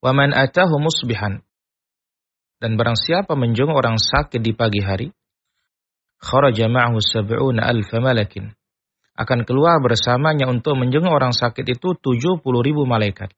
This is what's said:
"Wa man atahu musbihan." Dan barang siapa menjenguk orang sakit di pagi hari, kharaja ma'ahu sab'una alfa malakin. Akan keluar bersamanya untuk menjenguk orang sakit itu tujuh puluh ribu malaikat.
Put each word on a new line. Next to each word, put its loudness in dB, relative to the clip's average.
"Wa 0
man 2
atahu 2
musbihan." -4
Dan -2
barang 0
siapa 0
menjenguk 2
orang 0
sakit -2
di -2
pagi 0
hari, -4
kharaja 0
ma'ahu 0
sab'una -2
alfa -2
malakin. -2
Akan -2
keluar 2
bersamanya 0
untuk -2
menjenguk 0
orang 2
sakit -4
itu -2
tujuh 0
puluh 0
ribu 0
malaikat. -2